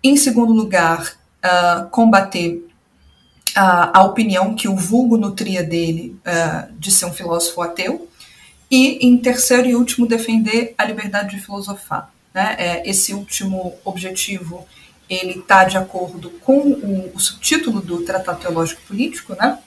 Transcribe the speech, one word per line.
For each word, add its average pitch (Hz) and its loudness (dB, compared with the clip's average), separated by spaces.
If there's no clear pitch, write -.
Em 269 6
segundo 233 4
lugar, 175 0
ah, 175 2
combater 196 2
a, 185 4
a 190 8
opinião 202 0
que - -4
o 190 0
vulgo 226 2
nutria 190 -2
dele, 165 -4
ah, 165 -4
de 190 -4
ser 180 2
um 175 -8
filósofo 170 -4
ateu. 180 -6
E, 262 4
em 247 8
terceiro 247 2
e 240 2
último, 240 0
defender 226 0
a 214 0
liberdade 202 -6
de 196 -12
filosofar, 196 -10
né? 208 -2
É, 175 -4
esse 196 0
último 190 -8
objetivo, 185 -8
ele 185 -8
tá 190 6
de 190 0
acordo 180 -8
com 269 4
o, 202 -2
o - -14
subtítulo 311 -2
do 170 -6
Tratado 185 -6
Teológico 165 -4
Político, - -6
né? 208 -2